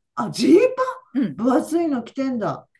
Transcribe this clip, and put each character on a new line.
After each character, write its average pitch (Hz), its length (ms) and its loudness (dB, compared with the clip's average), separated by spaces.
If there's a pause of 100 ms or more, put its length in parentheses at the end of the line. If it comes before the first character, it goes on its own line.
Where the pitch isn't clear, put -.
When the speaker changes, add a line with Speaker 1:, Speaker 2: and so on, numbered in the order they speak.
(160)
Speaker 1:
あ、 - 100 -4
あ、 175 60 -6
ジ 208 160 0
ー 311 120 8 (540)
パ 247 60 -2
ン？ 285 40 0
Speaker 2:
う 208 40 -2
ん。 139 80 -8
Speaker 1:
分 240 180 0
厚 311 260 0
い 339 80 0
の 269 140 -2
着 - 120 -16
て 269 140 -4
ん 254 120 -4
だ。 156 260 -6 (140)